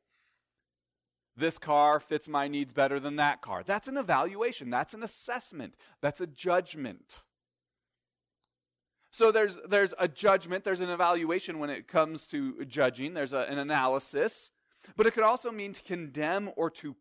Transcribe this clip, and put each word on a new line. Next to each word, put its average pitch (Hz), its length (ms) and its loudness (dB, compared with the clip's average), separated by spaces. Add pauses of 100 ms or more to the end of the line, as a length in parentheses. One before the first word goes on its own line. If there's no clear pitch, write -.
(1300)
This 151 220 0
car 147 420 4
fits 151 300 -6
my 143 180 -2
needs 143 280 -4
better 139 260 2
than 143 160 -8
that 147 240 2
car. 92 240 -6
That's 202 240 -4
an 262 80 -6
evaluation. 190 720 -2
That's 123 240 -2
an 220 100 -14
assessment. 202 760 -10 (240)
That's 147 180 -2
a 180 60 -6
judgment. 156 1000 -4 (1900)
So 226 160 6
there's, 208 280 4 (100)
there's 196 300 4
a 180 100 2
judgment, 190 560 2
there's 185 160 0
an 180 80 -4
evaluation 175 720 0
when 147 100 -4
it 135 180 -8
comes 160 420 0
to 139 360 -4
judging, 131 480 0
there's 139 220 -4
a, 131 60 0
an 139 180 -4
analysis, 139 960 0 (440)
but 214 100 6
it 220 60 2
could 220 100 0
also 240 300 2
mean 202 220 -8
to - 80 -14
condemn 175 760 -4
or 165 140 0
to 151 300 -12